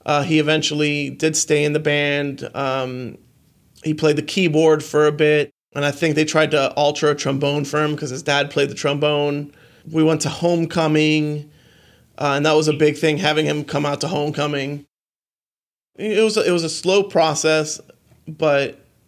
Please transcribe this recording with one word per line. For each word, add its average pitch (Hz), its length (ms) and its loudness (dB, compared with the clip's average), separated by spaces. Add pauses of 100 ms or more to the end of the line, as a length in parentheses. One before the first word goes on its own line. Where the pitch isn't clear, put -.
uh, 147 180 0
he 156 160 2
eventually 151 720 0
did 156 260 -2
stay - 280 2
in 147 100 0
the 151 60 -2
band. 143 720 -2
Um, 131 640 -6 (640)
he 156 100 -2
played 151 220 2
the 151 80 -2
keyboard 156 600 2
for 151 220 2
a 151 60 4
bit, 151 400 0 (220)
and 143 120 -2
I 143 60 0
think 147 240 -2
they 156 100 2
tried 156 260 2
to 139 220 2
alter 147 380 0
a 143 40 -2
trombone 143 500 -2
for 151 180 -2
him 151 120 -2
'cause 151 140 -8
his 127 140 -10
dad 143 260 0
played 139 200 0
the 143 60 -12
trombone. 147 760 -2 (380)
We 160 140 2
went 156 180 2
to - 80 -4
homecoming, 156 1200 0 (720)
uh, 143 160 0
and 147 100 0
that 156 100 4
was 156 120 4
a 151 60 2
big 151 240 2
thing, 156 200 0
having 151 300 0
him 147 160 -4
come 147 240 -4
out 143 140 -4
to 147 60 -2
homecoming. 147 760 -4 (1120)
It 214 260 0
was, 214 140 2
it 180 140 2
was 175 120 2
a 160 60 -4
slow 185 320 2
process, 156 800 0 (460)
but, 151 500 0 (300)